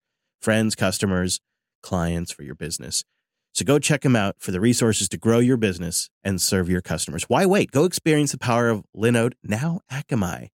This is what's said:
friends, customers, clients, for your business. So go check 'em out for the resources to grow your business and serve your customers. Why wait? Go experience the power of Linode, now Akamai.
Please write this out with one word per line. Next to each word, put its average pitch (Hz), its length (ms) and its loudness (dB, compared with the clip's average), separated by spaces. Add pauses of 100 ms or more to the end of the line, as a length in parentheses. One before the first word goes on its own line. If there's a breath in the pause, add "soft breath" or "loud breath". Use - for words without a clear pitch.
(420)
friends, 110 320 2
customers, 95 680 -2 (420)
clients, 85 480 -4
for - 120 -14
your 67 120 -14
business. - 520 -8 (480)
So - 100 -4
go 147 140 4
check 147 260 0
'em 131 100 4
out 101 240 0
for - 120 -10
the 90 100 -2
resources 113 480 2
to - 80 -8
grow 113 220 4
your 123 180 4
business 90 540 -4 (120)
and 98 200 -2
serve 92 260 0
your 90 140 0
customers. 78 400 -6
Why 147 240 2
wait? 185 240 2
Go 143 140 2
experience 151 480 0
the 135 60 -10
power 120 300 0
of 107 160 -2 (100)
Linode, 117 380 2 (100)
now 135 380 -4 (100)
Akamai. 98 640 -4